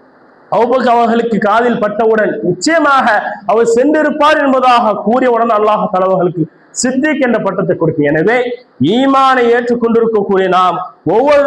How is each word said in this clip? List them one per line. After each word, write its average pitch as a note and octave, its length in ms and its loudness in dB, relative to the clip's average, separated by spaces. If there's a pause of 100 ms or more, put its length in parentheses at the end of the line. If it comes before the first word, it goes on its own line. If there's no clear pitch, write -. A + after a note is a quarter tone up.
(560)
அபூபக்கர் A#3+ 400 0
அவர்களுக்கு A#3 420 0 (100)
காதில் A3+ 340 0
பட்டவுடன், G#3+ 480 0 (200)
நிச்சயமாக C#4+ 560 0 (440)
அவர் A3+ 240 0
சென்றிருப்பார் D4+ 720 2
என்பதாக B3 500 2 (140)
கூறியவுடன், A#3+ 480 0
அல்லாஹ் G#3+ 340 0
தஆலா F#3 200 0
அவர்களுக்கு F3 340 -2 (360)
சித்திக் C4 460 -2
என்ற A3 180 0
பட்டத்தை F#3 360 -2
கொடுக்கும். D3 300 0
எனவே E3 260 0 (600)
ஈமானை C4+ 480 2 (120)
ஏற்றுக்கொண்டிருக்கக்கூடிய A3+ 920 0 (100)
நாம் F3+ 200 2 (380)
ஒவ்வொரு C#4+ 320 2